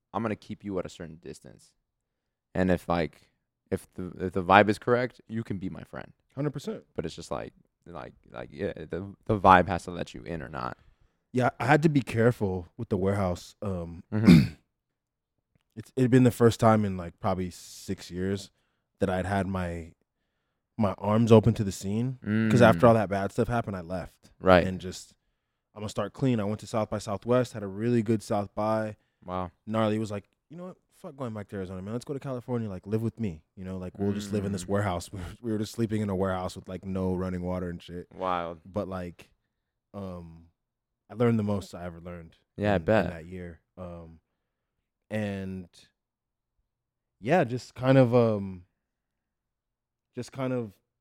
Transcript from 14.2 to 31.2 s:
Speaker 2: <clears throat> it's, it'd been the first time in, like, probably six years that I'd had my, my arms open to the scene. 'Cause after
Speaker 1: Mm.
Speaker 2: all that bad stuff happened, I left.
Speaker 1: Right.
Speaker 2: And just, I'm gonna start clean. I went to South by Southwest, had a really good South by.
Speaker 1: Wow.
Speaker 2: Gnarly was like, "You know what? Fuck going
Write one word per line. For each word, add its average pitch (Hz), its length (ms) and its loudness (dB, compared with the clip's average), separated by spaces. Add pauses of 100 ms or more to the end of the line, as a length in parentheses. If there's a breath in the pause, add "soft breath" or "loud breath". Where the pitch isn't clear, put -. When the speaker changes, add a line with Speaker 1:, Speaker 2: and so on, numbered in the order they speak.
Speaker 2:
<clears throat> - 1200 -20
it's, - 200 -14
it'd 127 160 4
been 127 120 8
the 120 80 6
first 117 280 4
time 110 260 6
in, 95 120 -4
like, 87 220 -10
probably 92 320 -2
six - 580 -12
years 95 400 -4 (500)
that 95 100 0
I'd 92 180 -2
had 98 200 0
my, 85 440 -6 (840)
my 101 200 0
arms 110 340 2
open 110 240 10
to 113 80 -2
the 98 80 -4
scene. 117 460 -6 (340)
'Cause 120 120 6
after 113 180 6
Speaker 1:
Mm. 127 80 8
Speaker 2:
all 117 60 8
that 104 140 0
bad 98 220 -2
stuff 113 160 -2
happened, 117 300 -4
I 90 40 -10
left. 85 580 -12
Speaker 1:
Right. 90 260 6
Speaker 2:
And 92 160 -4
just, - 320 -14 (600)
I'm 104 60 -14
gonna 107 80 -8
start 101 240 -6
clean. 127 260 0
I 101 60 -2
went 104 160 -4
to 104 60 -16
South 107 220 -2
by 110 80 -4
Southwest, 117 560 0
had 110 100 -12
a 101 40 -6
really 117 340 0
good 110 220 0
South 104 320 -4
by. 107 400 -2 (280)
Speaker 1:
Wow. 90 280 -8 (160)
Speaker 2:
Gnarly 110 320 0
was 110 100 -4
like, 104 180 -10 (220)
"You 156 80 -18
know 180 100 -14
what? 185 100 -18 (180)
Fuck 160 200 -18
going 127 180 -8